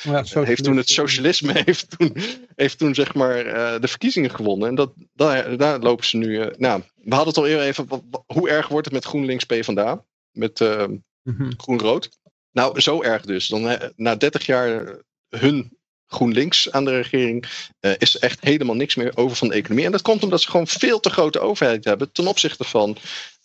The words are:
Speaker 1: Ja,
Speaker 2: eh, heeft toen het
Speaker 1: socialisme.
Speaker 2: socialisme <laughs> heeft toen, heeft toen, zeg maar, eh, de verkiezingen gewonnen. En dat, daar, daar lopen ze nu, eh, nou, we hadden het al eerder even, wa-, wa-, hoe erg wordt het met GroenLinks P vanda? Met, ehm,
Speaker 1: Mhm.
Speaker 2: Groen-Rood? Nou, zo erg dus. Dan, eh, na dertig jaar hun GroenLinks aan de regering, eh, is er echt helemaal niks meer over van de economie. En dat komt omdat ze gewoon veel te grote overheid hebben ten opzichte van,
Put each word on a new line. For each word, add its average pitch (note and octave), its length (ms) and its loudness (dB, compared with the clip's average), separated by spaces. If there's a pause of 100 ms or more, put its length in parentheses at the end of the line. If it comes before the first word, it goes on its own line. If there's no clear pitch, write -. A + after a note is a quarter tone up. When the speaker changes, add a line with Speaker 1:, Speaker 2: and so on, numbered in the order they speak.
Speaker 1:
Ja, C#3+ 220 0
Speaker 2:
eh, - 180 -2
heeft B2 220 0
toen C3+ 120 4
het C3 120 0
Speaker 1:
socialisme. C#3+ 600 2
Speaker 2:
socialisme D#3 140 2
<laughs> - 40 0
heeft - 320 0
toen, D#3+ 180 2 (400)
heeft C#3 220 0
toen, D3 160 2
zeg C#3 200 0
maar, B2+ 320 0
eh, A#2 340 -2
de A#2+ 80 0
verkiezingen F#3+ 420 -2
gewonnen. G#2 380 -2
En B2+ 60 -2
dat, C#3 180 0 (220)
daar, C3 420 0
daar C#3+ 220 2
lopen A#2 280 0
ze - 100 -2
nu, A2 240 -2
eh, A2 60 -2 (120)
nou, A2+ 240 0 (120)
we A2+ 200 -4
hadden D3+ 140 4
het D#3 80 -2
al D3+ 100 2
eerder D3+ 200 2
even, C#3 220 -4
wa-, C3+ 120 -6 (100)
wa-, B2+ 160 -10
hoe D#3+ 240 0
erg D3+ 180 0
wordt D3+ 160 0
het C#3 100 -6
met B2+ 100 -4
GroenLinks C3 400 -4
P - 160 -2
vanda? A2+ 440 -2 (280)
Met, A2 280 -6
ehm, G#2 360 2 (260)
Speaker 1:
Mhm. C3 340 -4
Speaker 2:
Groen-Rood? A#2 540 0 (420)
Nou, - 280 0
zo D3+ 220 2
erg A2+ 220 0
dus. F#2+ 240 -4
Dan, G#2+ 200 -2
eh, B2 280 -4
na A2+ 200 0
dertig C#3+ 300 0
jaar A#2+ 500 -2 (320)
hun C3+ 480 0 (300)
GroenLinks A#2+ 640 2
aan C3+ 140 0
de C3+ 120 0
regering, B2 480 0 (360)
eh, G2 180 2
is - 160 4
er - 80 0
echt - 180 0
helemaal C#3 360 2
niks C#3+ 180 -2
meer B2 220 -2
over B2 200 0
van A#2+ 120 0
de - 60 -2
economie. G#2+ 300 0
En F3+ 80 0
dat G3 100 0
komt A3 200 2
omdat F#3 200 0
ze - 80 -2
gewoon E3+ 160 2
veel A#3+ 340 0
te F#3 100 2
grote D3+ 300 2
overheid B2 440 0
hebben G#2+ 280 0
ten F3 140 0
opzichte E3 380 -2
van, G#2 320 0 (480)